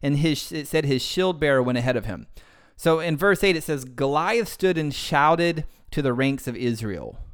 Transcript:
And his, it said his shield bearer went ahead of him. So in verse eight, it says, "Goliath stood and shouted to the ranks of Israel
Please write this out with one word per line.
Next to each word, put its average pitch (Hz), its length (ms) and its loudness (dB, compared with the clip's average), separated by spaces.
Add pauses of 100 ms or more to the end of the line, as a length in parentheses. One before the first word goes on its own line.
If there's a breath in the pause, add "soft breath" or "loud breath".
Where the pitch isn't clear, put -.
And 143 160 2
his, 151 340 0
it 151 160 -10
said 156 160 0
his 135 180 2
shield 180 380 0
bearer 139 240 4
went 123 140 0
ahead 123 180 0
of 110 100 -2
him. 87 220 -10 (480 soft breath)
So 165 240 2
in 165 160 -2
verse 190 260 2
eight, 190 140 4
it 156 80 -6
says, 139 220 -4
"Goliath 147 640 0
stood 185 280 0
and 151 160 -2
shouted 160 720 2 (280 soft breath)
to 151 100 -2
the 131 120 2
ranks 135 320 0
of 120 120 -6
Israel 110 600 -4 (160)